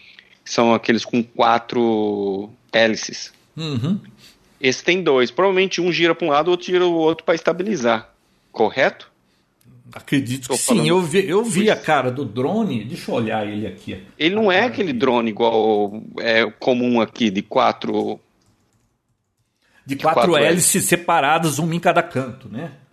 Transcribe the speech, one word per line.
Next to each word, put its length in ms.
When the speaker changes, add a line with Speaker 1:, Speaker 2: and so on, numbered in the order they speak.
Speaker 1:
que 80
são 220
aqueles 320
com 180
quatro 1300
hélices. 600
Speaker 2:
Uhum. 420
Speaker 1:
Esse 220
tem 180
dois. 300
Provavelmente 500
um 100
gira 220
pra 140
um 20
lado, 180
o 40
outro 160
gira 180
o 80
outro 320
pra 100
estabilizar. 800
Correto? 600
Speaker 2:
Acredito 540
Speaker 1:
Tô 60
Speaker 2:
que 60
sim. 80
Speaker 1:
falando 200
Speaker 2:
Eu 140
vi, 280
eu 140
vi 260
a 40
Speaker 1:
isso. 100
Speaker 2:
cara 280
do 140
drone. 580
Deixa 280
eu 40
olhar 320
ele 180
aqui. 380
Speaker 1:
Ele 180
não 140
Speaker 2:
A 40
Speaker 1:
é 80
Speaker 2:
cara 100
Speaker 1:
aquele 160
Speaker 2:
dele. 120
Speaker 1:
drone 300
igual 720
é 300
comum 420
aqui, 280
de 120
quatro 760
Speaker 2:
De 100
Speaker 1:
de 80
Speaker 2:
quatro 180
Speaker 1:
quatro 160
Speaker 2:
hélices 380
Speaker 1:
hélices. 140
Speaker 2:
separadas, 720
uma 160
em 40
cada 220
canto, 480
né? 220